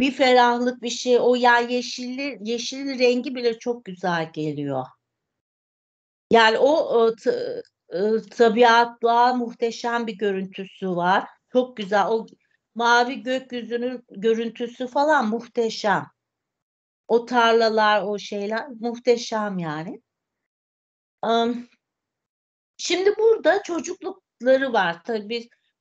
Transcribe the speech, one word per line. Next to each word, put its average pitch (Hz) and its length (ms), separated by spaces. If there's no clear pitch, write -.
bir 262 120
ferahlık, 247 680
bir 233 80
şey, 247 300
o 247 140
ya 240 240
yeşilli, 247 840
yeşil 240 580
rengi 247 360
bile 240 240
çok 240 260
güzel 175 480
geliyor. 143 540
Yani 220 280
o, 233 500
e, 226 80
t-, 135 460
e, 170 80
tabiat, 233 720
doğa 240 320
muhteşem 233 720
bir 202 120
görüntüsü 190 680
var. 180 400
Çok 247 240
güzel. 202 320
O 220 180
mavi 240 480
gökyüzünün 247 880
görüntüsü 226 760
falan 285 420
muhteşem. 220 800
O 233 180
tarlalar, 226 760
o 202 160
şeyler 208 500
muhteşem 233 920
yani. 160 420
Am, 233 440
şimdi 381 400
burada 403 460
çocuklukları 277 1120
var. 175 320
Tabii 233 440